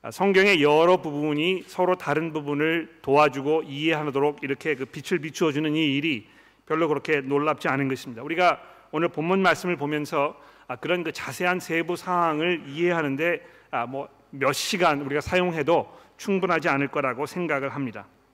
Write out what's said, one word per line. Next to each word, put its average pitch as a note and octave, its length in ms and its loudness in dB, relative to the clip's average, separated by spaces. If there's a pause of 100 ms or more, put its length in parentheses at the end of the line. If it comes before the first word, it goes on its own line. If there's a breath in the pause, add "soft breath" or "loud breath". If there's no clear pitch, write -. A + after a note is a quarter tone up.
아, A2+ 80 -10
성경의 F#3+ 500 4
여러 D#3+ 360 8
부분이 D#3 680 -2
서로 F3+ 300 0
다른 D#3 360 -2
부분을 D#3 720 -2
도와주고 C#3+ 640 4
이해하도록 D3 800 -2
이렇게 C#3 320 -4
그 C3 100 -8
빛을 D#3+ 340 -6
비추어주는 D3+ 560 -2
이 D3+ 220 0
일이 C#3+ 300 -4 (400 soft breath)
별로 D#3+ 200 0
그렇게 C#3+ 340 0
놀랍지 C#3+ 460 0
않은 C3+ 200 0
것입니다. B2+ 340 -8
우리가 E3 400 2 (300 loud breath)
오늘 D#3 180 0
본문 E3+ 320 0
말씀을 F3 340 2
보면서, D3 640 -4 (280 loud breath)
아, B2 80 -8
그런 F3 280 -2
그 D#3 80 -4
자세한 F3+ 480 -4
세부 E3 360 -2
사항을 E3+ 720 0
이해하는데, D#3+ 760 0 (300 loud breath)
아, A#2+ 140 -2
뭐 C3+ 220 -10 (240)
몇 C3+ 200 0
시간 D#3+ 500 2
우리가 C#3 200 -2
사용해도 E3 680 0 (280 loud breath)
충분하지 F3 500 0
않을 C#3 220 0
거라고 C3+ 360 -2
생각을 C#3+ 440 -4
합니다. A2 360 -8 (280)